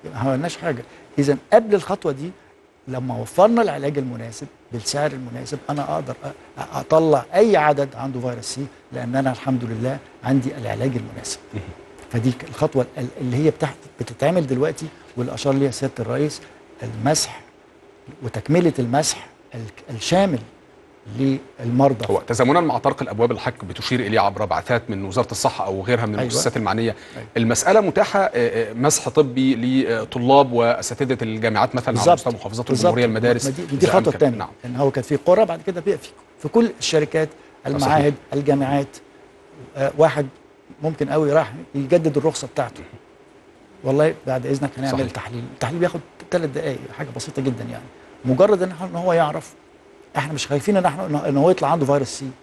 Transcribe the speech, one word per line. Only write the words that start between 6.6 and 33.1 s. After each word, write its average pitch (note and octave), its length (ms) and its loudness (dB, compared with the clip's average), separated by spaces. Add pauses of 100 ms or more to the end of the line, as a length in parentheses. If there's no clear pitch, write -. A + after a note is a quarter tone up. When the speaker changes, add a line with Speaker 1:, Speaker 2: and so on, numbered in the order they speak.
Speaker 2:
أ-، - 180 -8
أطلع D3+ 460 4 (100)
أي G3+ 220 6
عدد C#3+ 380 2
عنده C3+ 240 -8
فيروس A#2+ 260 -6
سي، C#3 200 -8 (280)
لأن B2 220 -6
أنا C3+ 160 2
الحمد B2+ 320 -2
لله A#2 340 -4 (260)
عندي C3 340 2
العلاج A2 380 -2
المناسب. - 440 -8 (140)
Speaker 1:
مهم. G#2 80 -6 (500)
Speaker 2:
فدي A#2+ 200 0
ك-، - 180 -8
الخطوة C3 360 0 (120)
ال-، B2+ 80 -6 (160)
اللي B2 160 -2
هي D3+ 120 4
بتاعت، C#3+ 260 -4 (240)
بتتعمل C#3+ 480 -2
دلوقتي C3+ 380 -2 (320)
واللي B2 160 -4
أشار C3+ 200 0
ليها C#3 180 2
سيادة C3 280 -4
الرئيس، C3 420 -2 (420)
المسح A2+ 580 -2 (840)
وتكملة D3+ 560 2
المسح B2+ 480 0 (280)
ال-، A#2 400 -14
الشامل E3+ 440 2 (800)
للمرضى. C3 880 2
Speaker 1:
هو G2 180 2
تزامنا C3 340 4
مع C#3+ 160 0
طرق C#3 240 0
الأبواب A#2 300 0
اللي A2 100 -4
حضرتك - 240 -6
بتشير A#2+ 340 -4
إليه G#2+ 200 2
عبر G2+ 260 0
بعثات F#2+ 440 -2
من G2 160 -6
وزارة G2+ 260 -2
الصحة - 340 -2
أو G2 180 -4
غيرها A#2 220 0
من G#2+ 80 -4
Speaker 2:
أيوة. A#2+ 80 -2
Speaker 1:
المؤسسات B2 360 -2
المعنية، A2 380 -2 (200)
Speaker 2:
أيوة. A2+ 120 -14 (100)
Speaker 1:
المسألة A#2+ 440 4
متاحة، F#3+ 380 2
آه، F#3+ 160 2
آه، A2+ 380 0
مسح C3+ 360 0
طبي C3 460 2 (300)
لطلاب B2 640 2
وأساتذة A#2+ 720 0
الجامعات A2 520 0
مثلا A#2+ 120 -2
على A#2+ 100 0
Speaker 2:
بالظبط. E3+ 200 6
Speaker 1:
مستوى B2 160 -4
محافظات A2 340 -8
Speaker 2:
بالظبط. B2 180 2
Speaker 1:
الجمهورية، A#2+ 200 4
المدارس A#2+ 400 2